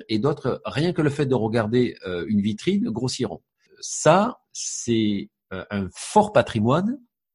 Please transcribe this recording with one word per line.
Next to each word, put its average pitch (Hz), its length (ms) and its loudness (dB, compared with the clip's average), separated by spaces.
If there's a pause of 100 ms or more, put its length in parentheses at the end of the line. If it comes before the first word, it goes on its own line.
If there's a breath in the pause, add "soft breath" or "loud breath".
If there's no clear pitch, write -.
et 110 120 0
d'autres, 131 440 -2
rien 143 280 0
que 170 100 0
le 147 80 4
fait 139 160 -2
de 127 80 2
regarder, 113 600 2 (100)
euh, 90 220 -4
une 104 140 2
vitrine, 180 480 0
grossiront. 113 520 -4 (380)
Ça, 190 600 2 (120)
c'est, 107 800 -2 (220)
euh, 92 180 -8
un 98 220 -4
fort - 400 0
patrimoine. 143 680 2 (340)